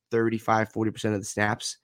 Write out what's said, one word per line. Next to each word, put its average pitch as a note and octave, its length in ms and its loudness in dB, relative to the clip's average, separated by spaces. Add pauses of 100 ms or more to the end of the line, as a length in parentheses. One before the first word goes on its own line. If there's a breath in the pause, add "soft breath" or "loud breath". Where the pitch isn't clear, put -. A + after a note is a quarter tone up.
(100)
thirty-five, A2+ 640 2
forty A2 180 -2
percent G#2+ 240 -2
of G2 60 -2
the F#2+ 60 -10
snaps, - 580 -2